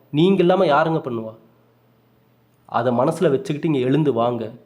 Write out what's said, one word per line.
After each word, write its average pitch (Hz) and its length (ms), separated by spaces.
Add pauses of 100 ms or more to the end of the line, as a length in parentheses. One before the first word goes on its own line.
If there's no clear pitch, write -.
(120)
நீங்க 180 300
இல்லாம 180 240
யாருங்க 160 420
பண்ணுவா? 110 260 (1300)
அதை 120 280
மனசுல 160 360
வச்சுக்கிட்டு 143 380
இங்க 143 120
எழுந்து 139 340
வாங்க. 113 380 (140)